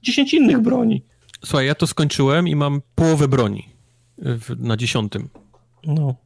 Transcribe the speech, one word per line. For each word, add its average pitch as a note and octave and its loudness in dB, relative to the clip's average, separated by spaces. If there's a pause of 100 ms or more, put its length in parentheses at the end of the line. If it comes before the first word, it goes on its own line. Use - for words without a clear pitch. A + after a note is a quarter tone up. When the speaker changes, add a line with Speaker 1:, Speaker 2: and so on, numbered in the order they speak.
Speaker 1:
dziesięć C4+ 0
innych C#4+ 4
broni. A3+ 0 (420)
Speaker 2:
Słuchaj, C3+ 0
ja D3 0
to - 0
skończyłem D3 0
i D3+ 0
mam C#3+ 0 (140)
połowę D#3 2
broni A#2 0 (480)
w, A#2+ -6 (100)
na A#2 -2
dziesiątym. A2+ -4 (540)
Speaker 1:
No. D3 -2 (100)